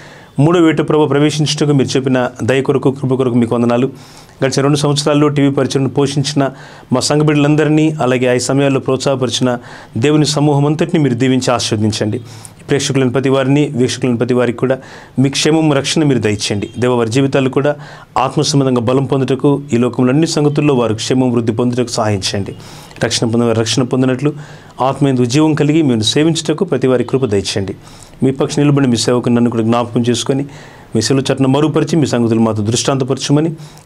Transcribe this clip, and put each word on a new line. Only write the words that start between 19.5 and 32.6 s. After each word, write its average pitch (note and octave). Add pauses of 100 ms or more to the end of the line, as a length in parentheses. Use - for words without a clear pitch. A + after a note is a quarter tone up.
ఈ A#2
లోకంలో B2
అన్ని D#3
సంగతుల్లో D3
వారు A2+
క్షేమం, B2+
వృద్ధి A#2
పొందుటకు A#2+
సహాయం G#2+
చేయండి. F#2+ (500)
రక్షణ A#2+
పొందిన A#2
వారు A2+
రక్షణ A2+
పొందినట్లు, C3 (480)
ఆత్మ C3+
యందు B2+
ఉజ్జీవం D3
కలిగి D3+
మేము B2
సేవించుటకు D#3
ప్రతి C3+
వారి B2
కృప C3+
దయచేయండి. G2+ (480)
మీ C3
పక్ష D3
నిలబడి C#3
మీ A#2+
సేవకుని B2
నన్ను A#2+
కూడా A2+
జ్ఞాపకం A2+
చేసుకొని, A#2+ (480)
మీ A2+
సెలవు C3+
చట్టం C3
మరుపరిచి, D3+
మీ D3
సంగతులు A2+
మాతో A2